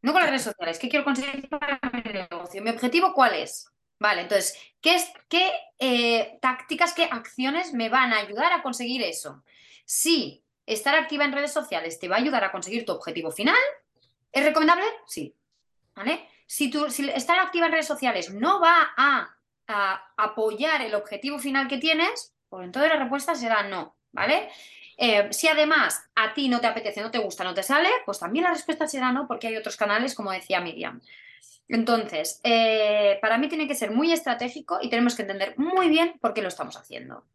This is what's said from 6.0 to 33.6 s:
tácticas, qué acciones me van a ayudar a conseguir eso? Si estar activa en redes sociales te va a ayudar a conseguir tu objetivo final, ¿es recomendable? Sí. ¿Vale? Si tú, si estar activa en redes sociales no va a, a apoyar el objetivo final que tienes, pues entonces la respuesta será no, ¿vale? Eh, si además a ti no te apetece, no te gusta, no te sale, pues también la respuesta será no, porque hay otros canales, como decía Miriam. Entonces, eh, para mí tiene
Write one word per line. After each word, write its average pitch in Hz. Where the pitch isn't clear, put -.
tácticas, 294
qué 330
acciones 285
me 233
van 247
a 220
ayudar 208
a 339
conseguir 247
eso? 143
Si -
estar 220
activa 311
en 277
redes 285
sociales 165
te 185
va 185
a 220
ayudar 254
a 185
conseguir 196
tu 185
objetivo 160
final, 269
¿es 269
recomendable? 320
Sí. -
¿Vale? 269
Si 269
tú, 294
si 285
estar 302
activa 359
en 311
redes 320
sociales 208
no 320
va 330
a, 269
a 202
apoyar 220
el 220
objetivo 214
final 269
que 277
tienes, 320
pues 185
entonces 269
la 311
respuesta 277
será 226
no, 185
¿vale? 294
Eh, 214
si -
además 302
a 220
ti 277
no 247
te 240
apetece, 220
no 220
te 240
gusta, 196
no 180
te 190
sale, 311
pues 202
también 226
la 359
respuesta 311
será 254
no, 262
porque 233
hay 220
otros 220
canales, 220
como 196
decía 185
Miriam. 165
Entonces, 226
eh, 214
para 220
mí 285
tiene 311